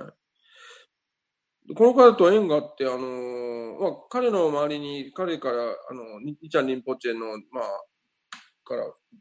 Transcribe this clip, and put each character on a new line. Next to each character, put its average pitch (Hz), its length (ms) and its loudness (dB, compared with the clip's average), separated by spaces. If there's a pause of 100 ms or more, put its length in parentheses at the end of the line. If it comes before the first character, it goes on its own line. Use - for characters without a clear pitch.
い。 - 1600 -20
で、 151 80 -12
こ 214 80 4
の 247 100 8
方 247 200 10
と 180 180 6
縁 208 160 4
が 151 80 2
あ 151 60 2
っ - 140 -14
て、 135 100 -4
あ 131 40 -2
の 127 80 -4
ー、 123 840 -10
ま 190 100 -2
あ、 - 20 -2 (180)
彼 247 220 0
の 180 160 2
周 147 280 -2
り 147 40 -8
に、 143 340 -10
彼 180 240 -4
か 135 140 -6
ら、 120 60 -2 (320)
あ - 40 -14
の、 113 280 -16
ニ、 147 200 -10
ニ 160 80 -20
チ 160 80 -2
ャ 143 40 4
ン 131 60 -2
リ 131 80 -2
ン 127 60 -8
ポ 131 140 -6
チ 120 140 -6
ェ 117 40 -2
の、 113 120 -8 (260)
ま 127 100 -8
あ、 - 20 -6 (1000)
か 127 120 -8
ら、 - 160 -8 (300)